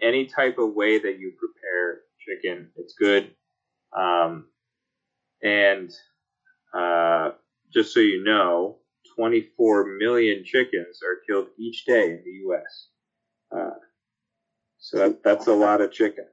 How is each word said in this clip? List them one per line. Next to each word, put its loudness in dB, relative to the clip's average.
any 0
type -2
of 0
way 2
that -4
you -12
prepare -6
chicken, -8
it's -16
good. 2
Um, 0
and, 2
uh, 2
just 0
so 4
you 2
know, 0
twenty-four 2
million 0
chickens -2
are -6
killed -2
each -12
day 2
in -12
the -14
U -6
S. -12
Uh, -8
so -10
that, 0
that's 2
a 4
lot 4
of 0
chicken. -2